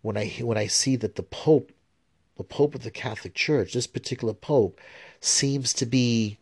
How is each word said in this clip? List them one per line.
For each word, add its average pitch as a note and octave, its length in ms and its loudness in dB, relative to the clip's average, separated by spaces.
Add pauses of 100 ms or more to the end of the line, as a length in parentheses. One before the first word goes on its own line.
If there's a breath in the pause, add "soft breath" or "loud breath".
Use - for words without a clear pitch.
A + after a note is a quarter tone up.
when G#2+ 120 -4
I, G#2+ 120 -2 (140)
when A#2 160 0
I G#2 100 -2
see - 300 2
that - 180 -4
the - 80 -6
Pope, - 480 2 (640)
the G#2 60 -10
Pope D3 320 -2
of A#2+ 80 -10
the A2 80 -8
Catholic - 420 -8
Church, C3 400 0
this B2 140 -2
particular A#2 460 -6
Pope, A#2 460 2 (400 loud breath)
seems C#3 540 0
to B2 140 -2
be A#2 540 2